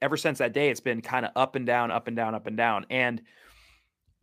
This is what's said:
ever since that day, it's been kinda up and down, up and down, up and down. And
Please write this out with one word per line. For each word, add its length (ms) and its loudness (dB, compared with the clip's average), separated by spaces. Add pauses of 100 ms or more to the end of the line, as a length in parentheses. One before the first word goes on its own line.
ever 160 0
since 220 -2
that 160 2
day, 160 4
it's 100 -4
been 220 -2
kinda 340 -2
up 180 2
and 120 -2
down, 240 2
up 180 -2
and 80 -6
down, 180 -2
up 120 -8
and 100 -6
down. 320 0
And 340 0 (1000)